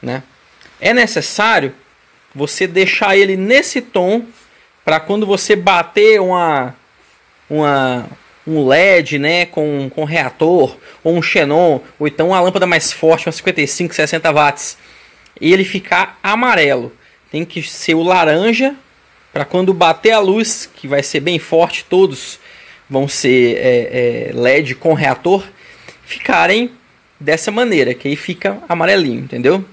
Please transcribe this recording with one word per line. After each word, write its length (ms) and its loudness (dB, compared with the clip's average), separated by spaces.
né? 220 -8
É 140 2
necessário 800 0
você 320 -4
deixar 520 0
ele 180 2
nesse 460 0
tom 440 -2
pra 140 2
quando 260 -2
você 280 0
bater 680 2
uma, 520 0
uma, 580 0
um 180 0
led, 540 4
né, 260 0
com, 480 -4
com 120 -4
reator, 720 0
ou 140 0
um 40 0
xenon, 600 2
ou 80 -2
então 220 -2
uma 100 2
lâmpada 260 2
mais 280 -2
forte, 340 2
uma 60 -6
cinquenta 280 -4
e 60 -2
cinco, 260 -6
sessenta 380 -2
watts, 460 0
e 100 2
ele 140 4
ficar 580 -4
amarelo. 680 0
Tem 140 -6
que 160 -10
ser 320 -4
o 80 2
laranja, 760 2
pra 140 -4
quando 260 0
bater 380 2
a 100 4
luz, 540 -2
que 140 -16
vai 160 -2
ser 160 -4
bem 180 -2
forte, 480 -2
todos 540 0
vão 180 -2
ser, 500 2
é, 720 -2
é, 40 -10
led 400 2
com 220 0
reator, 500 0
ficarem 680 -2
dessa 320 -2
maneira, 420 0
que 140 -8
aí 80 -2
fica 520 -6
amarelinho, 520 0
entendeu? 540 0